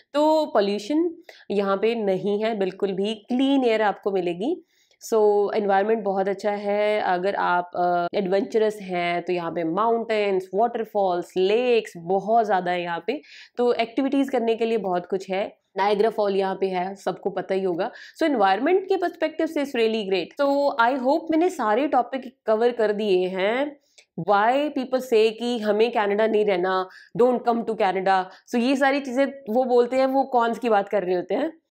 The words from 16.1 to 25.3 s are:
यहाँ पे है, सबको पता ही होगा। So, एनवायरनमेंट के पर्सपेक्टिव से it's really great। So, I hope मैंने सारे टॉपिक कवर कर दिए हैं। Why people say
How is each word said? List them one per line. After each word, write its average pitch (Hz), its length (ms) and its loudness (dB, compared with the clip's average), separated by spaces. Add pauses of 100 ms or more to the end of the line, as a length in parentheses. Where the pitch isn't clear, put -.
यहाँ 190 200 0
पे 190 120 -2
है, 185 280 -4
सबको 190 340 -6
पता 185 260 -4
ही 190 80 -2
होगा। 185 280 -2 (280)
So, 311 40 0
एनवायरनमेंट 269 640 2
के 381 120 0
पर्सपेक्टिव 330 500 -4
से 302 180 -4
it's 277 100 -8
really 220 340 0
great। 190 360 -2
So, 277 260 2 (100)
I 247 260 2
hope 320 240 0
मैंने 330 180 2
सारे 247 380 0
टॉपिक 262 580 -2
कवर 226 260 2
कर 220 200 0
दिए 196 360 2
हैं। 220 520 -2 (500)
Why 254 440 2
people 254 260 -2
say 220 400 2